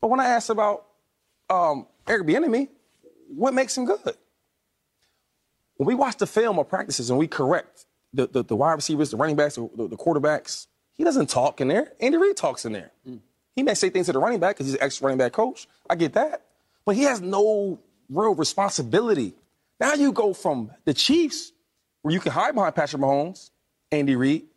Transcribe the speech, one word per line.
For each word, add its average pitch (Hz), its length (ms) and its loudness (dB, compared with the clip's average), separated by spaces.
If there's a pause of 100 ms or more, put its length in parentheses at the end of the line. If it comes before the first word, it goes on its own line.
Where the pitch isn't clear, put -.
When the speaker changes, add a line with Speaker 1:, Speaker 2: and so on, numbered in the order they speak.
Speaker 1:
But 226 80 0
when 254 100 2
I 262 60 2
ask 240 240 0
about, 208 360 0 (640)
um, 170 380 0 (200)
Eric 190 200 0
Bieniemy, 262 400 2 (640)
what 233 240 -2
makes 254 220 0
him 254 100 -4
good? - 320 -4 (1600)
When 139 100 0
we 240 80 2
watch 254 220 -2
the 196 100 -2
film 214 320 0
or 143 60 0
practices - 440 -6
and 127 80 2
we 156 100 2
correct - 580 -2 (280)
the, 131 140 0
the, 123 160 -2
the - 120 -2
wide 147 180 2
receivers, 147 380 -2
the 110 60 -8
running 151 180 0
backs, 147 200 0
the, 117 200 -8
the 107 220 -6
quarterbacks, 151 720 -2 (260)
he 294 100 -4
doesn't 269 240 2
talk 131 320 0
in 127 80 0
there. 202 320 0
Andy 277 180 2
Reid 392 200 2
talks 135 280 -4
in 113 60 -6
there. 98 200 -12 (160)
Speaker 2:
Mm. 123 120 -16 (360)
Speaker 1:
He 262 80 0
may 269 100 2
say 185 160 0
things 185 160 0
to 170 80 0
the 131 60 2
running 214 200 0
back 185 180 0
'cause 135 100 -4
he's 135 80 -2
an - 60 -2
ex-running 135 360 0
back 123 160 2
coach. 240 340 -2 (220)
I 175 60 2
get 165 180 0
that. 294 320 -2 (400)
But 202 100 2
he 262 80 2
has 269 160 2
no 196 600 0 (300)
real 196 260 2
responsibility. 160 960 0 (460)
Now 285 160 2
you 285 180 4
go 208 200 0
from 131 380 -4 (140)
the 151 80 2
Chiefs, - 580 2 (500)
where 151 120 0
you 180 80 0
can 156 100 -2
hide 214 240 0
behind 190 200 2
Patrick 147 260 -2
Mahomes, 143 480 -2 (420)
Andy 139 240 2
Reid. 135 300 0 (120)